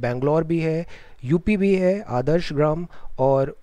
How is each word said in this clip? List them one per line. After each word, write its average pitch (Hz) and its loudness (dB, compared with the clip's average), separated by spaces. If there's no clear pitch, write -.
बैंगलोर 131 0
भी 165 -2
है, 160 -2
यूपी 175 2
भी 196 4
है, 185 2
आदर्श 147 0
ग्राम, 151 0
और 135 2